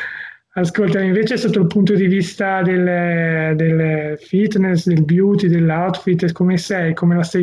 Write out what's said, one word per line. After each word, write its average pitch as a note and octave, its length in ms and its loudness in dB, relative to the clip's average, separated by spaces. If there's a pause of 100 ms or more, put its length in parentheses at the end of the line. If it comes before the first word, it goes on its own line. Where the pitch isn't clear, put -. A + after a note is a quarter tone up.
(560)
Ascolta, G3 440 0
invece G#3+ 360 0
sotto G#3 220 0
il F3+ 80 2
punto G3 280 2
di F#3+ 120 2
vista F#3+ 560 -2
del, E3+ 920 0
del D#3 600 0
fitness, F#3+ 680 0
del E3 160 2
beauty, F#3+ 460 2
dell'outfit, E3+ 840 0
come F3+ 280 0
sei? E3+ 360 -4
Come F3 220 2
la E3+ 80 0
stai F3+ 180 -2